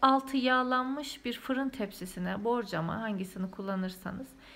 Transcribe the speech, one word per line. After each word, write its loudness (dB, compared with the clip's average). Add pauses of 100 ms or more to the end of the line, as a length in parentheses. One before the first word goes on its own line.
altı 6
yağlanmış 2
bir -2
fırın -2
tepsisine, -4
borcama, 0
hangisini -4
kullanırsanız -4 (280)